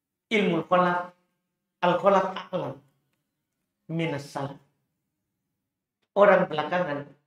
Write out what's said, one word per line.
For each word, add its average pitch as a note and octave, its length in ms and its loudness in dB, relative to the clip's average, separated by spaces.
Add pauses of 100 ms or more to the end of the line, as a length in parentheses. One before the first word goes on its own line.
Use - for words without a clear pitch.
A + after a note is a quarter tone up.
(320)
ilmu F#3 340 0
kholaf, F3+ 460 0 (720)
al-kholaf F#3+ 500 2 (160)
a'lam D3 300 -8 (1120)
minas D#3 400 -6
salaf. C#3 260 -10 (1600)
Orang F#3+ 320 6
belakangan D3+ 640 -4 (160)